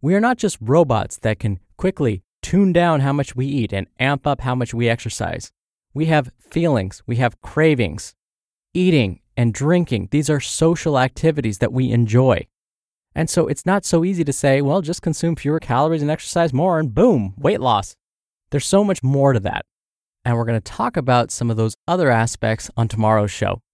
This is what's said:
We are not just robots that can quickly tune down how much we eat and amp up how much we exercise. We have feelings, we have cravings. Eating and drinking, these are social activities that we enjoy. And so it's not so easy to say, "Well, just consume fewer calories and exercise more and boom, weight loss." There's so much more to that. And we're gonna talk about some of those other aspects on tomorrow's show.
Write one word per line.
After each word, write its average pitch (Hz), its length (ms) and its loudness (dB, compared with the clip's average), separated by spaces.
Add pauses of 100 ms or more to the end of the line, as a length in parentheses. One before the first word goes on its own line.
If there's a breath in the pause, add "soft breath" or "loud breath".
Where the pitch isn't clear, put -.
We 160 140 0
are 202 60 2
not 240 160 2
just - 240 -2
robots 120 560 2
that 110 220 -2
can 101 200 -4 (180)
quickly 135 460 -2 (180)
tune 190 300 2
down 170 300 2
how 139 100 0
much 143 240 -4
we 127 100 -2
eat 135 280 -2
and 98 140 -4 (120)
amp 139 260 0
up 139 160 -2
how 127 140 -2
much 123 180 -4
we 117 140 0
exercise. 113 640 -6 (420)
We 156 120 -2
have 151 340 0
feelings, 135 640 -2
we 123 120 -4
have 123 240 0
cravings. 123 760 0 (580)
Eating 156 460 2 (160)
and 117 180 0
drinking, 143 580 0
these 147 180 -2
are 147 100 2
social 160 580 0
activities 127 600 0
that - 160 -2
we 127 180 0
enjoy. 117 560 2 (680)
And 156 160 -2
so - 180 0
it's - 180 -4
not 190 200 0
so 170 200 2
easy 180 180 0
to 143 100 -2
say, 139 280 2
"Well, 147 200 0
just 156 200 -6
consume 165 340 -2
fewer 151 240 -2
calories 151 420 0
and 147 100 0
exercise 160 420 -2
more 160 260 2
and 143 140 -4
boom, 123 440 2
weight - 220 0
loss." 113 360 0 (560)
There's 143 140 -2
so 196 180 2
much 196 200 -2
more 139 300 4
to 117 80 2
that. - 240 -6 (600)
And 120 100 0
we're 117 100 0
gonna 113 140 0
talk - 380 -6
about 120 340 2
some 117 200 -4
of 110 60 -2
those 110 180 0 (120)
other 170 220 2
aspects 113 680 0
on 117 120 0
tomorrow's 107 440 2
show. 95 300 -6 (120)